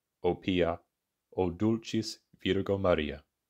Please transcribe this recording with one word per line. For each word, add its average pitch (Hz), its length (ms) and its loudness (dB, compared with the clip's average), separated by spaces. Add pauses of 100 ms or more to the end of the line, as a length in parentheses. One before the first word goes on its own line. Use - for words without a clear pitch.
(220)
o 87 120 2
pia, 85 440 0 (560)
o 92 160 0
dulcis 110 680 -2 (260)
Virgo 95 320 0
Maria. 80 480 0 (240)